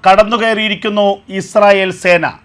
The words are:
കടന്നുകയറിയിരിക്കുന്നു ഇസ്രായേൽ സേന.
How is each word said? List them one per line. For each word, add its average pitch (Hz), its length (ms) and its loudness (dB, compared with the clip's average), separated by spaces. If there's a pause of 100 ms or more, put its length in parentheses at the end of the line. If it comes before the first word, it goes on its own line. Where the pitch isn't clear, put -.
കടന്നുകയറിയിരിക്കുന്നു 208 1000 0 (340)
ഇസ്രായേൽ 196 520 0 (100)
സേന. 175 240 0 (200)